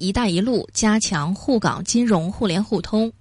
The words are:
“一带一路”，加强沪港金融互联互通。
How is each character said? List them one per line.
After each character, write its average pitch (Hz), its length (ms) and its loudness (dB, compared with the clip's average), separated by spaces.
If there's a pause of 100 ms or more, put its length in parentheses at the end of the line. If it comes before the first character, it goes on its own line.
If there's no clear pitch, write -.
“一 190 120 -2
带 233 160 0
一 175 120 2
路”， 220 340 0
加 214 240 2
强 170 340 -2
沪 233 260 0
港 139 240 0
金 233 220 0
融 185 260 2
互 220 160 -4
联 180 160 0
互 208 200 -2
通。 220 280 -2 (100)